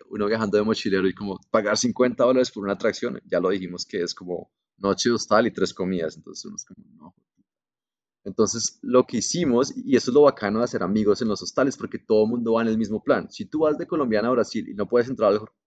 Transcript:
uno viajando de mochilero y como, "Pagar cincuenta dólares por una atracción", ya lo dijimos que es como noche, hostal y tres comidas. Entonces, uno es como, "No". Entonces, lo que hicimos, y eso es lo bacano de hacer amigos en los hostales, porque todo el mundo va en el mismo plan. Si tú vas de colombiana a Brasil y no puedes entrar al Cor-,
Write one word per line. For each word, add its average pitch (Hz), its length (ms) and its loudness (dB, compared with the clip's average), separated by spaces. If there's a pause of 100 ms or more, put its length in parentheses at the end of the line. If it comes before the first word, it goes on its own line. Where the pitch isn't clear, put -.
uno 104 180 -4
viajando 107 300 0
de 107 60 4
mochilero 98 440 0
y 92 60 0
como, 98 260 -8 (120)
"Pagar 107 260 0
cincuenta 123 460 0
dólares 127 280 4
por 104 120 -10
una 101 100 -2
atracción", - 520 -4
ya 90 160 -2
lo 92 80 2
dijimos 92 360 -4
que 92 180 -6
es 85 120 -6
como 87 360 -10 (260)
noche, 98 340 0
hostal 110 360 2
y 95 40 -2
tres 92 220 -2
comidas. 90 420 -4
Entonces, - 300 -18
uno 85 100 -16
es - 100 -14
como, - 200 -20 (100)
"No". 78 200 -20 (1080)
Entonces, 107 560 -2
lo 123 240 4
que 123 120 -6
hicimos, 135 580 0
y 135 200 0
eso 120 160 2
es 123 40 4
lo 147 80 8
bacano 107 360 2
de 123 60 0
hacer 107 180 -4
amigos 104 380 2
en 113 80 -2
los 98 120 -4
hostales, 131 360 -2
porque - 220 -10
todo 107 260 4
el 110 40 -2
mundo 117 240 -2
va 113 80 2
en 113 60 0
el 110 100 0
mismo 107 240 -2
plan. 120 300 0
Si 104 140 -10
tú 156 160 -6
vas 151 160 2
de 170 100 -6
colombiana 117 400 0
a 123 40 2
Brasil 117 380 -2
y - 60 -12
no 101 120 -4
puedes 120 220 0
entrar 104 220 2
al 107 80 2
Cor-, 107 140 -18 (140)